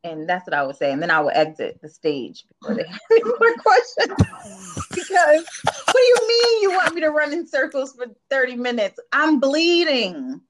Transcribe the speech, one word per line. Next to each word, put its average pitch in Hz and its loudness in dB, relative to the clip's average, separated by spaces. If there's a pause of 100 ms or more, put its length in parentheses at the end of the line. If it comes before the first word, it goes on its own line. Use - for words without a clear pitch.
And 160 -10
that's 180 -2
what 147 -4
I 143 0
would 139 -6
say. 143 0
And 139 -4
then 170 -2
I 160 2
would 147 0
exit 156 -2
the 156 -18
stage 143 -8
before - -10
they - -6
<laughs> - -12
have - -16 (100)
any 453 6
more 466 2
questions. - 0 (720)
Because 330 2 (200)
what - -4
do 508 6
you 494 6 (120)
mean 466 2
you 392 2
want 349 0
me 339 -4
to 311 2
run 302 -2
in 339 -6
circles 277 -4
for 240 -12 (240)
thirty 254 -2
minutes? 240 -4 (140)
I'm 302 2
bleeding. 277 0